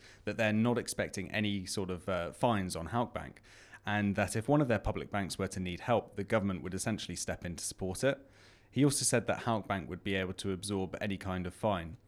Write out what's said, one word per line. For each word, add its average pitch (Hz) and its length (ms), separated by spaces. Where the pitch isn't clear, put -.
that 104 140
they're 107 160
not 117 240
expecting - 540
any 101 340
sort 92 240
of, 90 180
uh, 85 240
fines 98 440
on 85 120
Halkbank, 117 440
and 104 320
that 104 200
if 110 120
one 147 140
of 131 60
their 110 100
public 90 320
banks 98 280
were 95 100
to - 120
need 90 200
help, - 360
the 101 80
government 98 380
would 90 100
essentially 95 440
step - 280
in 87 120
to - 80
support - 380
it. 135 160
He 135 160
also 131 180
said 120 220
that - 140
Halkbank 101 480
would 90 140
be 98 120
able 92 200
to 98 180
absorb 95 460
any 98 200
kind 92 280
of 90 60
fine. 90 560